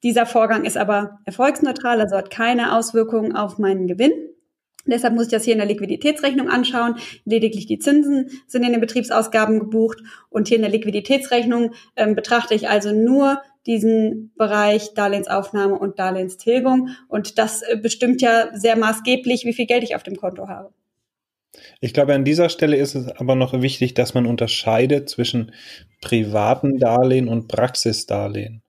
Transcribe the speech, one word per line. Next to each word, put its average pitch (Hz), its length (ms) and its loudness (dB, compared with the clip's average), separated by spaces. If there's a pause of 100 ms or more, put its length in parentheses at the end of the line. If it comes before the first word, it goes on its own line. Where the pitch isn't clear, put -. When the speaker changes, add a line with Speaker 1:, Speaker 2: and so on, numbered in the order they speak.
Speaker 1:
Dieser 233 220 2
Vorgang 226 400 0
ist - 140 -4
aber 208 480 -2
erfolgsneutral, 254 720 0
also 196 160 0
hat - 140 -4
keine 233 440 0
Auswirkungen 226 640 0
auf 202 220 -6
meinen 190 280 0
Gewinn. 190 260 2 (760)
Deshalb 240 280 0
muss 233 120 0
ich 233 40 -6
das 220 140 0
hier 240 80 2
in 226 60 2
der 208 100 0
Liquiditätsrechnung 269 800 -2
anschauen. 240 480 0 (280)
Lediglich 220 420 0
die 214 120 -4
Zinsen 285 520 2 (160)
sind 247 180 -2
in 240 80 2
den 233 80 2
Betriebsausgaben 220 800 0
gebucht. 220 400 0 (300)
Und 214 180 0
hier 233 80 4
in 220 60 4
der 208 80 0
Liquiditätsrechnung, 233 1040 0 (220)
ähm, 214 180 2
betrachte 226 400 0
ich 220 140 -2
also 208 240 0
nur 277 500 4 (240)
diesen 220 680 0
Bereich 208 580 2
Darlehensaufnahme 196 840 -2
und 196 200 -6
Darlehenstilgung. 226 920 0 (200)
Und - 300 -4
das, 220 240 0
äh, 226 140 -2
bestimmt 240 460 0
ja 226 320 4
sehr 220 220 2
maßgeblich, 240 680 0
wie 233 80 -2
viel 233 140 -2
Geld 240 160 2
ich 226 120 -6
auf - 80 -6
dem 196 140 -12
Konto 190 320 -8
habe. 196 240 -16 (1080)
Speaker 2:
Ich 123 120 -4
glaube, 143 220 0
an 139 100 0
dieser 156 240 2
Stelle 151 280 0
ist 139 180 -2
es 127 140 -6
aber 131 260 -2
noch 127 260 -2
wichtig, 127 340 -2
dass 123 200 -2
man 123 100 2
unterscheidet 120 840 0
zwischen 117 420 -4 (480)
privaten 113 760 0
Darlehen 127 500 4
und 113 200 -2
Praxisdarlehen. 107 1200 -4